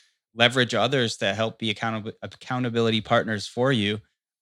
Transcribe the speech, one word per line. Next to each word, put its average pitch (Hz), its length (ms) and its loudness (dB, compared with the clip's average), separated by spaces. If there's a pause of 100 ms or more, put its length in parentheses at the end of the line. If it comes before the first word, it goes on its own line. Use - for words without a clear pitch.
(340)
leverage 120 400 2
others 120 440 2
to 98 160 0
help 110 240 -4
be 110 140 -4
accountab-, 110 400 -6 (100)
accountability 117 800 -2
partners 107 460 0
for 127 240 0
you, 104 300 0 (420)